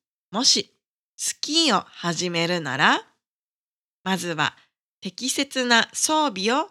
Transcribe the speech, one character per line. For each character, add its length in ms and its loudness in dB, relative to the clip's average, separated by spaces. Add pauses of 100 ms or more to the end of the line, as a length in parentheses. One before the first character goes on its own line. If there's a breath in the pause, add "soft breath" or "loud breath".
(300)
も 140 -2
し 320 2 (400)
ス 240 -8
キ 320 2
ー 60 4
を 100 -2
始 420 -4
め 160 0
る 140 0
な 160 -4
ら、 260 4 (1040)
ま 140 -2
ず 160 -6
は 240 -2 (420 soft breath)
適 300 -8
切 340 -4
な 300 4
装 340 0
備 240 -2
を 200 0